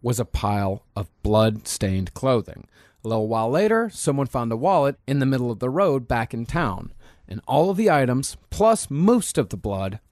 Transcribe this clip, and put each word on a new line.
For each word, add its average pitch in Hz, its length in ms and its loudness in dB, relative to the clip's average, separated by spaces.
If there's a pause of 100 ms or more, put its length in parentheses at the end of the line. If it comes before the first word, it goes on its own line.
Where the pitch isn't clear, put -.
was 117 200 -2
a - 20 -2
pile 101 600 -2 (100)
of 101 140 -6 (120)
blood-stained 107 920 0
clothing. - 520 -2 (380)
A 110 60 -8
little 110 180 0
while 113 220 0
later, 214 400 0
someone 139 380 -2
found 117 260 -4
a - 20 -2
wallet 143 400 2 (100)
in 143 140 0
the 131 60 2
middle 127 260 0
of 104 80 -6
the 123 100 -2
road 139 380 0
back 117 260 -2
in 117 120 -6
town. 123 480 -4 (340)
And 101 220 -10
all 151 200 4
of 196 60 -2
the 208 160 4
items, 135 460 2 (120)
plus 220 400 2
most 190 480 2
of 139 120 2
the - 80 -8
blood, 98 420 -4 (120)